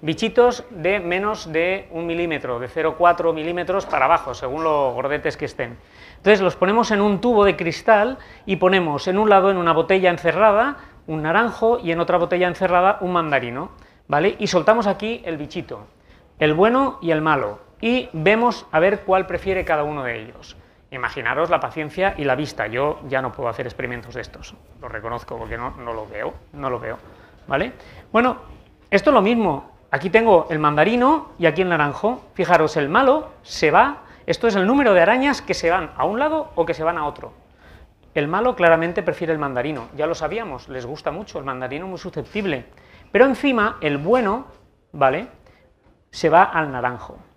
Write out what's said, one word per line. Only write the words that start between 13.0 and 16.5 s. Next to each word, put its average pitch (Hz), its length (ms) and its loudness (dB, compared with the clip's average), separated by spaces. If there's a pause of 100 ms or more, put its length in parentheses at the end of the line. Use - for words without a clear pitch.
un 180 100 -4
mandarino, 143 600 -2 (360)
¿vale? 165 300 0
Y 214 80 -4
soltamos 202 400 2
aquí 214 400 -4
el 165 120 -8
bichito, 143 500 -12 (500)
el 151 160 2